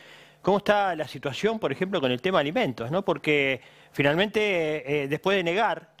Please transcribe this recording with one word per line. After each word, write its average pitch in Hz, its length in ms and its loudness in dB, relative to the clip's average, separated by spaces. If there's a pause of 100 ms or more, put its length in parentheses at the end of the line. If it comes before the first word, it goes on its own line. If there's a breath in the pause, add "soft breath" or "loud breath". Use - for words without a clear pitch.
(420 loud breath)
¿Cómo 196 160 2
está 196 380 2
la 151 120 -4
situación, 175 520 -4
por 156 120 -2
ejemplo, 185 300 -2
con 127 100 2
el 123 100 -2
tema 190 180 2
alimentos, 147 500 -2
¿no? 180 160 -2
Porque 143 560 0 (300 loud breath)
finalmente, 156 1120 0
eh, 139 40 -4
después 165 300 0
de 185 60 0
negar 170 580 -2